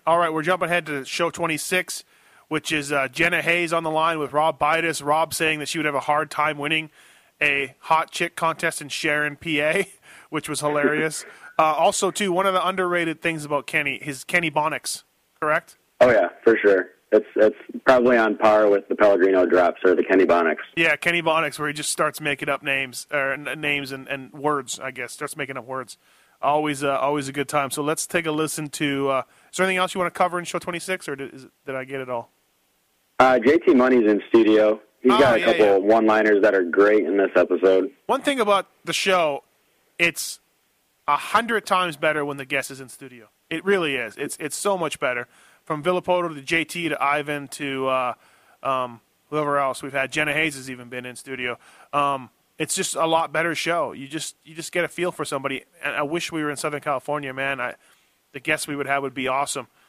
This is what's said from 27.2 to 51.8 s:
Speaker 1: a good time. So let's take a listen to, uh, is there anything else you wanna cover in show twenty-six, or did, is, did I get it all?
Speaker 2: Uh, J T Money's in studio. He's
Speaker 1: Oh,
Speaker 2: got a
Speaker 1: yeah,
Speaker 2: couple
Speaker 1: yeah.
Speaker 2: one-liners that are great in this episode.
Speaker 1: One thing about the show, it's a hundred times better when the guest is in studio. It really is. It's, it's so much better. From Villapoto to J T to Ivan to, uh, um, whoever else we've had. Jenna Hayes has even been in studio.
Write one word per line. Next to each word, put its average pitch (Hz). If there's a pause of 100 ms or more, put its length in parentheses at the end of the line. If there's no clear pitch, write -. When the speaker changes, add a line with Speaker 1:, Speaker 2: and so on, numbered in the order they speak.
Speaker 1:
a 139
good 139
time. 139
So 151
let's 151
take 170
a 156
listen 151
to, 139
uh, 131 (300)
is -
there 185
anything 185
else 180
you 196
wanna 175
cover 175
in 175
show 175
twenty-six, 175
or 143
did, 135
is, 131 (180)
did 135
I 131
get 135
it 127
all? 117 (880)
Speaker 2:
Uh, 127
J 139
T 170
Money's 123
in 107
studio. 107 (220)
He's -
Speaker 1:
Oh, 214
Speaker 2:
got 208
a -
Speaker 1:
yeah, 175
Speaker 2:
couple 165
Speaker 1:
yeah. 98
Speaker 2:
one-liners 107
that 104
are 95
great 98
in 98
this 95
episode. 90 (160)
Speaker 1:
One 254
thing 277
about 202 (180)
the 160
show, 170 (540)
it's - (680)
a 147
hundred 220
times 180
better 151
when 143
the 135
guest 135
is 135
in 127
studio. 123 (200)
It 160
really 175
is. 113
It's, 139
it's 151
so 202
much 160
better. 123 (360)
From 151
Villapoto 175
to 139
J 160
T 170
to 147
Ivan 143
to, 135
uh, 127 (480)
um, 127 (300)
whoever 147
else 135
we've 170
had. 135
Jenna 151
Hayes 151
has 131
even 123
been 123
in 123
studio. 123 (360)